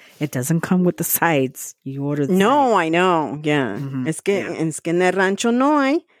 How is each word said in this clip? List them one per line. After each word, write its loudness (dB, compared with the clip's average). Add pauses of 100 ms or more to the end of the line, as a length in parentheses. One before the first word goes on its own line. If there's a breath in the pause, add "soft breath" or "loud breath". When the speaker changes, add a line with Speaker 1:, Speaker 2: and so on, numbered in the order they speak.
(180 loud breath)
Speaker 1:
it -4
doesn't -2
come 2
with 2
the -6
sides. -2
You -8
order -2
the 0
Speaker 2:
No, 4
Speaker 1:
sides. 2
Speaker 2:
I 0
know. 0
Yeah. 0
Speaker 1:
Mm-hmm. -6
Speaker 2:
Es -6
que, -2
Speaker 1:
Yeah. -8 (140)
Speaker 2:
es -6
que -6
en 2
el 2
rancho 0
no 2
hay. 0 (160 soft breath)